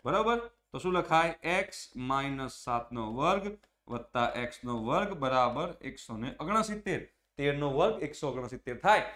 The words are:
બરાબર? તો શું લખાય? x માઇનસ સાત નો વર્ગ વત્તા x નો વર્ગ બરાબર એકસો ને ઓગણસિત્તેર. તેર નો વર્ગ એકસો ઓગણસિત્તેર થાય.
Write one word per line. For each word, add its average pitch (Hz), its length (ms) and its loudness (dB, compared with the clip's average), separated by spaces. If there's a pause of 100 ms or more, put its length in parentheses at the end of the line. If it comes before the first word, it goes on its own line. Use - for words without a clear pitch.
બરાબર? 214 320 2 (340)
તો 135 80 -8
શું 180 140 0
લખાય? 170 420 4 (280)
x - 120 -10 (200)
માઇનસ 135 560 -2
સાત 120 400 -4
નો 113 220 -4
વર્ગ 196 440 0 (300)
વત્તા 120 460 -2
x 120 200 -4 (100)
નો 120 200 -4
વર્ગ 190 300 0
બરાબર 131 680 0
એકસો 123 360 -10
ને 120 220 -6
ઓગણસિત્તેર. 196 680 -2 (300)
તેર 143 200 2
નો 143 120 0
વર્ગ 170 340 2
એકસો - 260 -4
ઓગણસિત્તેર 123 480 -6
થાય. - 280 4 (100)